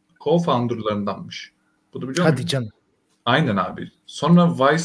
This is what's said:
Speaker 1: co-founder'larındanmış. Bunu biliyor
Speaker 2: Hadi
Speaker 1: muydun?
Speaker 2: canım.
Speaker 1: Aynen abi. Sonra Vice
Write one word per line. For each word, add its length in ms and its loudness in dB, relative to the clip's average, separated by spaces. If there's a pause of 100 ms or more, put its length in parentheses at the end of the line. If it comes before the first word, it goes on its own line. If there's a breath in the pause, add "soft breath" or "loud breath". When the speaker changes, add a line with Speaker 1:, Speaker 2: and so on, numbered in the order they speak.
(200)
Speaker 1:
co-founder'larındanmış. 1300 -2 (420)
Bunu 160 -8
biliyor 160 -2
Speaker 2:
Hadi 100 2
Speaker 1:
muydun? 120 -6
Speaker 2:
canım. 220 -4 (560)
Speaker 1:
Aynen 320 2
abi. 340 -6 (140)
Sonra 480 4
Vice 320 2